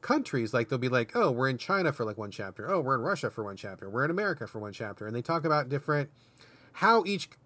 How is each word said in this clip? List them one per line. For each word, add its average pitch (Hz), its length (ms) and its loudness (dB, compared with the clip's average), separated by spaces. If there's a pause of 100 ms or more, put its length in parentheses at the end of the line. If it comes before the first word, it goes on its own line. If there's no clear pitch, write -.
countries. 143 520 0
Like, 120 160 2
they'll 131 100 0
be 123 100 0
like, 120 260 2
"Oh, 208 160 4
we're 127 180 2
in 127 80 -2
China 185 340 2
for, 120 140 -2
like, 107 120 -4
one 104 140 -8
chapter. 104 380 -8
Oh, 190 120 2
we're 135 140 2
in 113 60 0
Russia 143 280 0
for 110 140 -6
one 98 140 -6
chapter. 98 320 -10
We're 123 160 2
in 160 60 2
America 175 360 -2
for 113 120 -10
one 104 140 -8
chapter." 104 340 -8
And 110 80 -4
they 120 60 -2
talk 165 240 -2
about 151 240 2
different, 143 400 0 (640)
how 220 320 6
each 196 240 -2 (160)